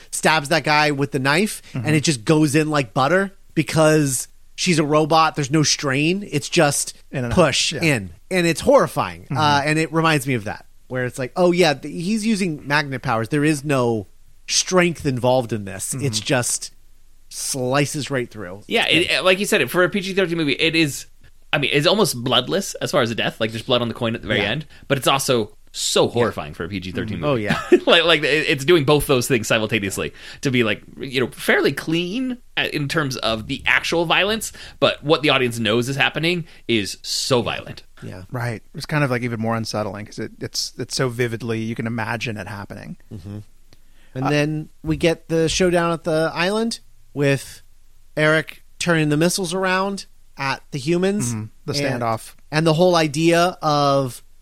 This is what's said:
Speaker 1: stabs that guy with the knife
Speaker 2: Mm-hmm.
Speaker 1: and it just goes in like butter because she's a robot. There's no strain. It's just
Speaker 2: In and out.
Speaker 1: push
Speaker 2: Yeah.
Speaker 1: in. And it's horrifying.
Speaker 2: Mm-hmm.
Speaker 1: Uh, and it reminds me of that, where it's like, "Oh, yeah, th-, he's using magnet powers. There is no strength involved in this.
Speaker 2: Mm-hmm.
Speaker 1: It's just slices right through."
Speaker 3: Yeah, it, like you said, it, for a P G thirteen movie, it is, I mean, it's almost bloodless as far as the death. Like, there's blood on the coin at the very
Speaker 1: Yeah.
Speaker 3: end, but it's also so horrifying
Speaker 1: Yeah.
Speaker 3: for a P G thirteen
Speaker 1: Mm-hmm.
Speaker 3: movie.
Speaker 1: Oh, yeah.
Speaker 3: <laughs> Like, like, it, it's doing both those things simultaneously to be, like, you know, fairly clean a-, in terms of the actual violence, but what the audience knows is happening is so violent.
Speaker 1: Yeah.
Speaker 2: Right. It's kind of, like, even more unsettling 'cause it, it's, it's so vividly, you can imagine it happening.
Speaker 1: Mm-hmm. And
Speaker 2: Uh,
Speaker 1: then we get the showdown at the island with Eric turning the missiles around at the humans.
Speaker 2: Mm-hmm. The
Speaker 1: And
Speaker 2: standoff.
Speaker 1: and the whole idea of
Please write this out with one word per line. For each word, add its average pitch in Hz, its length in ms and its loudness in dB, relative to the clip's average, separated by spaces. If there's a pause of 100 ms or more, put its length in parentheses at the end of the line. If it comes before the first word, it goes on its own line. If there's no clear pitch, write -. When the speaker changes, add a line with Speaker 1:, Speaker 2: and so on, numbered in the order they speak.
Speaker 1:
stabs 156 400 0
that 156 140 2
guy 151 280 4
with 143 200 -2
the 143 80 -2
knife 151 420 0 (120)
Speaker 2:
Mm-hmm. 117 120 -6
Speaker 1:
and 156 100 2
it 147 100 2
just 123 180 0
goes 147 320 4
in 156 140 4
like 147 240 -2
butter 180 400 2 (200)
because 156 760 2 (260)
she's 165 240 2
a 156 60 2
robot. 156 500 4
There's 135 160 -2
no 156 120 4
strain. 151 680 0
It's 147 180 -2
just - 460 2 (160)
Speaker 2:
In 131 140 -4
and 117 80 -4
out. - 20 -2
Speaker 1:
push 156 380 2
Speaker 2:
Yeah. 143 100 -6
Speaker 1:
in. 113 280 0 (200)
And 180 160 2
it's 165 140 0
horrifying. 139 600 2
Speaker 2:
Mm-hmm. 143 140 -6
Speaker 1:
Uh, 147 280 4
and 151 120 2
it 160 140 0
reminds 156 340 2
me 139 100 0
of 101 100 -4
that, 92 200 -10 (220)
where 127 180 -4
it's 123 140 -8
like, 127 160 -6
"Oh, 180 160 4
yeah, 175 220 4
th-, 143 200 -8
he's 196 320 -4
using 185 400 0
magnet 143 360 0
powers. 113 260 -2
There 147 160 0
is 147 220 0
no 120 420 0 (400)
strength 175 580 0
involved 123 460 2
in 107 140 -4
this. 95 280 -8
Speaker 2:
Mm-hmm. 135 120 -4
Speaker 1:
It's 110 160 -2
just - 500 -2 (580)
slices 135 840 -2
right 123 180 -2
through." 101 380 -14
Speaker 3:
Yeah, 214 200 0
it, 160 360 2
like 185 160 4
you 208 60 0
said, 196 160 2
it, 127 80 0
for 180 140 2
a 175 60 2
P 202 100 -4
G 185 140 -6
thirteen 175 240 0
movie, 147 160 0
it 160 220 0
is, 156 300 0 (480)
I 156 40 2
mean, 131 160 0
it's 147 140 2
almost 170 360 2
bloodless 127 520 0
as - 160 -6
far 151 100 2
as 117 80 0
the 117 60 -4
death. 107 240 -4
Like, 113 120 -2
there's 110 120 -8
blood 123 180 2
on 120 60 -2
the 113 60 -6
coin 117 220 -4
at 113 60 -8
the 82 60 -10
very 104 140 0
Speaker 1:
Yeah. 101 100 0
Speaker 3:
end, 147 140 -4 (220)
but 139 100 2
it's 123 100 -2
also 135 480 0 (180)
so - 360 2
horrifying 95 420 -2
Speaker 1:
Yeah. - 60 -14
Speaker 3:
for 90 80 -8
a 82 40 -10
P 98 100 -6
G 90 120 -8
thirteen 98 260 -6
Speaker 1:
Mm-hmm. 85 80 -6
Speaker 3:
movie. 117 240 0
Speaker 1:
Oh, - 60 0 (160)
yeah. 359 120 8
Speaker 3:
<laughs> - 20 -16
Like, 175 180 6
like, 160 200 4
it, 147 260 2
it's 135 160 0
doing 165 200 6
both 147 220 4
those 127 200 2
things 117 200 0
simultaneously 101 640 0 (280)
to 139 100 -2
be, 123 120 2
like, 104 200 -2 (140)
you 131 240 -6
know, 113 60 0
fairly - 440 0
clean 180 680 -4 (200)
a-, 139 180 -2
in 143 120 -2
terms 139 300 -2
of 110 300 -4
the 135 180 -8
actual 147 400 0
violence, 185 460 -2 (280)
but 110 240 0
what 147 180 2
the 147 80 2
audience 127 300 0
knows 117 300 0
is 139 60 -4
happening 160 500 -2 (220)
is 107 340 -2
so - 400 -2
violent. 76 420 -8 (200)
Speaker 1:
Yeah. 95 280 -14
Speaker 2:
Right. 120 300 -6 (140)
It's 143 100 -10
kind 151 180 -2
of, 131 80 0
like, 120 100 -2
even 117 180 -4
more 113 160 -2
unsettling 104 500 -6
'cause - 140 -14
it, 110 200 -8
it's, - 380 -8
it's - 180 -8
so 135 120 0
vividly, 117 540 -4
you 113 140 -6
can 113 120 -6
imagine 113 500 -6
it 95 100 -10
happening. 101 500 -12 (160)
Speaker 1:
Mm-hmm. 101 240 -12 (800)
And 131 100 -4
Speaker 2:
Uh, - 40 0
Speaker 1:
then 151 400 -2 (140)
we 156 140 -2
get 160 320 0
the 165 180 2
showdown 170 460 2
at 160 100 -6
the 160 300 0
island 208 460 -2 (340)
with 139 480 -2 (560)
Eric 156 460 0 (160)
turning 160 300 2
the 147 80 2
missiles 175 360 0
around 190 520 -2 (320)
at 135 240 -2 (100)
the 147 80 -6
humans. 170 540 0
Speaker 2:
Mm-hmm. 107 100 -4 (280)
The 143 140 -2
Speaker 1:
And 123 180 -2
Speaker 2:
standoff. 113 320 -4 (160)
Speaker 1:
and 156 160 2
the 160 60 6
whole 175 240 4
idea 165 640 2
of 139 600 2 (200)